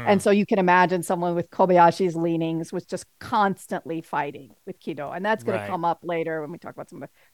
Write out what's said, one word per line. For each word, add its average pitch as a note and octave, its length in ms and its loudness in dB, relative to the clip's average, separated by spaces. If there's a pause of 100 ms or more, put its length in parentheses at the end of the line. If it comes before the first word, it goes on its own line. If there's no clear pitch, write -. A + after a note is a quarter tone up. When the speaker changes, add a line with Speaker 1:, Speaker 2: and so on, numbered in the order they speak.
Speaker 1:
And G3+ 140 4
so G#3+ 100 2
you G3+ 140 4
can G#3 140 0
imagine F3+ 440 4
someone F3 320 -2
with E3+ 140 -4
Kobayashi's F3 680 4
leanings E3 560 -2
was F3+ 140 -8
just - 200 -12 (140)
constantly F#3+ 840 -2
fighting C#3+ 500 -6 (140)
with F#3 140 -14
Kido. C#3+ 340 -10
And F3+ 120 -6
that's A3 180 0
gonna A3+ 140 -2
Speaker 2:
Right. G3+ 120 -8
Speaker 1:
come F3+ 140 -4
up E3+ 200 0
later D#3+ 380 -4
when D3 100 -10
we E3+ 80 -14
talk - 160 -14
about - 140 -16
some - 140 -16
of C#3+ 60 -14
the - 40 -20 (200)